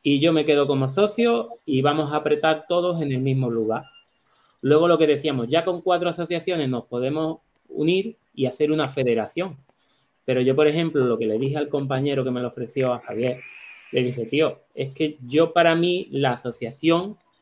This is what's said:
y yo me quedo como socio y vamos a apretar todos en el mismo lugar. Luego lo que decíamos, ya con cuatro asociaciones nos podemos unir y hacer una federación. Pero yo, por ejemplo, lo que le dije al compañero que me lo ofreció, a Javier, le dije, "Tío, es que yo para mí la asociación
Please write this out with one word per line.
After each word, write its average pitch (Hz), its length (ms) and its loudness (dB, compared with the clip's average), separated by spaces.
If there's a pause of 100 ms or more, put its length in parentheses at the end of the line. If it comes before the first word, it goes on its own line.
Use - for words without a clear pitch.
y 139 180 2
yo 165 120 4
me 151 120 4
quedo 147 220 4
como 135 220 0
socio 226 800 0
y 135 160 0
vamos 147 300 2
a 151 40 0
apretar 151 520 0
todos 175 340 0
en 139 100 -2
el 127 80 -2
mismo 131 300 0
lugar. 113 320 -2 (800)
Luego 156 260 4
lo 170 100 6
que 160 80 4
decíamos, 139 420 0
ya 165 160 2
con 180 180 -2
cuatro 175 260 2
asociaciones 170 600 -4
nos 123 180 -4
podemos 151 540 -4 (280)
unir 185 480 -2 (180)
y 131 120 -2
hacer 151 260 0
una 151 160 0
federación. 135 680 -2 (680)
Pero 127 160 0
yo, 131 140 4
por 151 140 4
ejemplo, 151 360 0
lo 117 140 0
que 113 80 -2
le 107 120 0
dije 135 200 -2
al 147 100 -4
compañero 135 560 -2
que 127 60 -4
me 123 100 -4
lo 123 80 -4
ofreció, 123 460 -2
a 117 60 -8
Javier, 123 400 -4 (500)
le 127 140 0
dije, 123 220 -4
"Tío, 147 340 0 (140)
es 135 160 -6
que 156 360 -4
yo 160 260 2
para 165 220 4
mí 175 380 0
la 135 200 0
asociación 156 840 -2 (240)